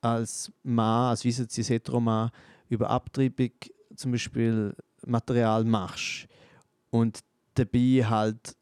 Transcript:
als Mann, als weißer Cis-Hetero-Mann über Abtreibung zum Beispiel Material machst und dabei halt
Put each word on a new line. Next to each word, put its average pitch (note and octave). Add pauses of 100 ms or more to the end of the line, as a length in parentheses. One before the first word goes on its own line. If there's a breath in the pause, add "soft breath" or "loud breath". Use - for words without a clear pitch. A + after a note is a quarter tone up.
als A#2 (100)
Mann, A#2
als A#2
weißer A#2+
Cis-Hetero-Mann A#2 (400 loud breath)
über A#2
Abtreibung B2+ (440)
zum B2+
Beispiel A2+ (320)
Material A#2
machst - (640 soft breath)
und A2+ (340)
dabei B2+
halt A2